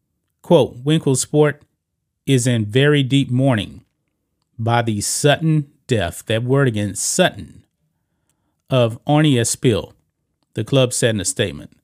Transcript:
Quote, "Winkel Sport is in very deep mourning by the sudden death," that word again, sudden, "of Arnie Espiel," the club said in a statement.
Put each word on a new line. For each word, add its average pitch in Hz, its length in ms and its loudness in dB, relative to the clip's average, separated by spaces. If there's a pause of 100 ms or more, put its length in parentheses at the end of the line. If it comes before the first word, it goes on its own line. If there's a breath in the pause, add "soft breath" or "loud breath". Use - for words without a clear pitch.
(420)
Quote, 131 420 2
"Winkel 147 340 0
Sport 147 440 0 (640)
is 131 220 0
in 117 180 0
very 139 380 2
deep 135 260 0
mourning 123 540 -2 (760)
by 113 240 0
the 113 200 -2
sudden 151 680 0 (140)
death," 92 420 -4
that 113 160 -2
word 135 240 0
again, 104 280 -4
sudden, - 720 -4 (1040)
"of 120 360 2
Arnie 151 280 4
Espiel," 117 600 0 (600)
the 113 100 -6
club 131 300 0
said 117 200 0
in 104 80 -4
a 85 40 -6
statement. - 580 -6